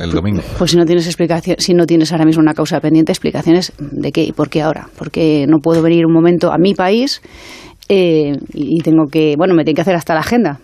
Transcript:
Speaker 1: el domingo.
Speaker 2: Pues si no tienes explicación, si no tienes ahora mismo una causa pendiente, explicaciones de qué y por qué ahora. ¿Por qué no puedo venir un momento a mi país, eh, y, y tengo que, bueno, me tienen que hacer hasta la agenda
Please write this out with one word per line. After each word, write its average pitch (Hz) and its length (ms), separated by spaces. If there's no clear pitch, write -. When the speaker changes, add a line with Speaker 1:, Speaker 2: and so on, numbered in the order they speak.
Speaker 1:
el 85 100
domingo. 101 300
Speaker 2:
Pues 175 140
si 170 60
no 170 80
tienes 170 200
explicación, 170 540
si 180 160
no 170 100
tienes 160 260
ahora 160 140
mismo 160 160
una 156 140
causa 156 240
pendiente, 160 320
explicaciones 170 640
de 143 340
qué 165 120
y 156 80
por 151 180
qué 156 140
ahora. - 340
¿Por 156 140
qué 151 360
no 156 120
puedo 165 240
venir 165 240
un 165 60
momento 170 380
a 151 60
mi 185 160
país, 214 480
eh, 165 460
y, 156 280
y - 20
tengo 156 300
que, 156 260
bueno, 185 160
me 156 100
tienen 156 120
que 180 60
hacer 175 140
hasta 165 200
la 156 60
agenda 185 420